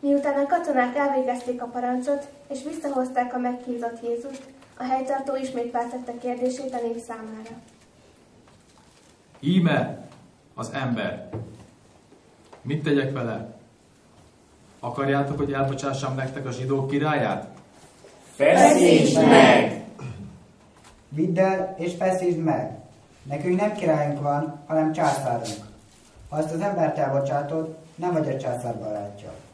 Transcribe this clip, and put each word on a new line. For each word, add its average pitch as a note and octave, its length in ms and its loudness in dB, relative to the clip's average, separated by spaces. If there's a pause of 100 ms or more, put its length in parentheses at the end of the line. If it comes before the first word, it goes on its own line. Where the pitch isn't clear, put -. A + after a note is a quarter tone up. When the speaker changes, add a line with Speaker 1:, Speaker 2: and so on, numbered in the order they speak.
Speaker 1:
Miután C#4 440 2
a - 20 -2
katonák B3+ 500 0
elvégezték B3 640 -2
a A#3+ 40 -8
parancsot, B3+ 640 -2 (200)
és C4 140 -10
visszahozták B3+ 720 -4
a B3+ 40 -2
megkínzott B3 640 -6
Jézust, A#3+ 400 -6 (360)
a B3+ 40 -10
helytartó C4 540 -2
ismét B3+ 340 -4
feltette A#3+ 480 -6
kérdését B3+ 560 -4
a A#3+ 80 -4
nép A#3 240 -4
számára. A3 540 -14 (1800)
Speaker 2:
Íme D#3+ 680 2 (460)
az A#2 180 -10
ember! A#2 560 -4 (1300)
Mit D3+ 200 -4
tegyek C#3 300 0
vele? A#2 440 -8 (1200)
Akarjátok, C#3 560 -2
hogy C#3 160 -2
elbocsássam C3+ 640 -2
nektek C3 320 -6
a A#2+ 60 -6
zsidók C3+ 380 -2
királyát? C#3+ 580 0 (840)
Speaker 3:
Feszítsd E3+ 920 8
meg! - 580 8 (1200)
Speaker 4:
Vidd E3 300 0
el F#3+ 400 2
és E3+ 200 -4
feszítsd F#3 400 0
meg! D#3+ 400 -2 (440)
Nekünk F3+ 380 -2
nem G#3 120 0
királyunk D3 480 0
van, D3 460 -2
hanem D#3 260 0
császárunk. - 720 -2 (640)
Ha D3+ 100 -6
ezt D#3+ 140 -2
az E3 80 -4
embert E3+ 380 0
elbocsátod, C#3+ 760 -2 (180)
nem F3 180 -4
vagy D3 160 0
a C3 100 -4
császár A#2+ 400 -6
barátja. G#2 540 -10 (220)